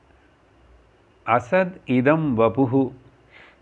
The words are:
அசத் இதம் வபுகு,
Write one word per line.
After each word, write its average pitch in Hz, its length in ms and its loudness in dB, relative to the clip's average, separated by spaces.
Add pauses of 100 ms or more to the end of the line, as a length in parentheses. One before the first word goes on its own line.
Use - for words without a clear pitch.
(1300)
அசத் 180 600 -2
இதம் 135 520 0
வபுகு, 127 540 0 (720)